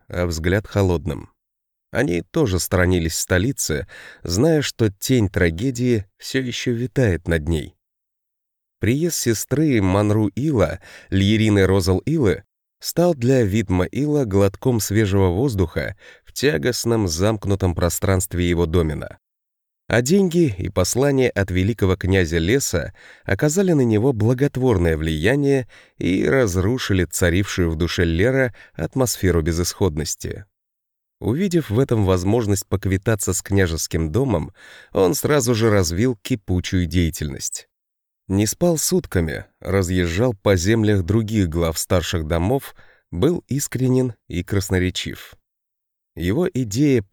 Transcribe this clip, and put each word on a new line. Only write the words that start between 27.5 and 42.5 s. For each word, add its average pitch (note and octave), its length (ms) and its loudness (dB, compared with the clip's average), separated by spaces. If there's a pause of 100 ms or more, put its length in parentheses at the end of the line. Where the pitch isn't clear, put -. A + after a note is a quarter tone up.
в E2 60 -2
душе E2+ 300 -2
Лера A#2 500 0 (180)
атмосферу F#2+ 680 0
безысходности. D#2+ 1040 -4 (760)
Увидев E3+ 480 -2
в G2 80 0
этом A#2+ 260 2
возможность G2 640 0
поквитаться G2 680 -2
с - 100 -6
княжеским E2 680 0
домом, G#2 420 -2 (380)
он F#2+ 220 2
сразу B2+ 400 0
же A2+ 160 2
развил G2+ 540 2
кипучую F#2 640 -2
деятельность. D#2+ 800 -4 (600)
Не G2+ 200 2
спал E3+ 320 0
сутками, F2+ 640 -2 (140)
разъезжал F#2 720 0
по G2+ 220 2
землях G#2 480 2
других G#2 440 2
глав E2 300 -2
старших E2+ 480 -2
домов, F2 480 -2 (380)